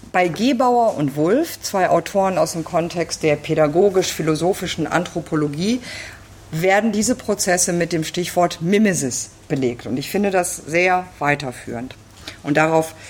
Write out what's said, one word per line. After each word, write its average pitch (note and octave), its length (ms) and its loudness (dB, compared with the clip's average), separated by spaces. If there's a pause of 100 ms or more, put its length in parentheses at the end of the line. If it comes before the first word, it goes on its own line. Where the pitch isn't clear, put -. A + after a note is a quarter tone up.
(120)
Bei F3+ 160 2
Gebauer A#3+ 680 2
und C#3 200 -2
Wulff, G3 460 0
zwei F#3 280 0
Autoren F#3 480 2
aus D#3+ 160 0
dem E3 100 -6
Kontext E3+ 600 -4
der D3+ 120 4
pädagogisch-philosophischen D#3+ 1500 0
Anthropologie, E3 960 -2 (720)
werden F#3+ 400 2
diese G#3+ 240 0
Prozesse F#3 580 0
mit E3+ 180 0
dem D#3+ 120 0
Stichwort F3 580 -2
Mimesis F3 720 2 (160)
belegt. B2+ 400 -2
Und B2+ 100 -2
ich C#3 140 -6
finde G3+ 180 0
das F3+ 260 0
sehr F3+ 520 0 (100)
weiterführend. C3 800 -4 (480)
Und C#3+ 140 0
darauf D#3+ 360 2 (160)